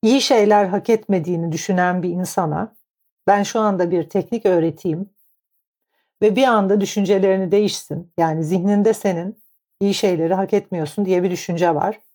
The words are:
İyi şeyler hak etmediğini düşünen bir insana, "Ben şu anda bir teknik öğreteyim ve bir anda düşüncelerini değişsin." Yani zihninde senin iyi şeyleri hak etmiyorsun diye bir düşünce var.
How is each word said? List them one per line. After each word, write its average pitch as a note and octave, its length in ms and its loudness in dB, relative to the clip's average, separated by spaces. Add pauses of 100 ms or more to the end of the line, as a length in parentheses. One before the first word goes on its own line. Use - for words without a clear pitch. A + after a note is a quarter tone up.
İyi B3+ 200 4
şeyler G#3 440 4
hak F#3+ 240 -4
etmediğini F3 600 0
düşünen F3+ 520 -2
bir F3+ 60 -2
insana, F3 640 -4 (540)
"Ben G3+ 160 4
şu G#3+ 160 -4
anda F#3+ 320 0
bir E3 180 -2
teknik G#3+ 360 -4
öğreteyim E3+ 640 0 (1120)
ve G#3 140 2
bir B3+ 80 2
anda G#3 380 2
düşüncelerini F#3+ 720 0
değişsin." G3 680 -2
Yani D#3+ 260 0
zihninde G3 500 0
senin F#3+ 440 -4 (420)
iyi G3+ 140 0
şeyleri F3 400 0
hak F#3+ 200 -2
etmiyorsun G3 520 -4
diye F#3 180 0
bir F#3 80 0
düşünce F3 440 -2
var. F#3 240 -4 (160)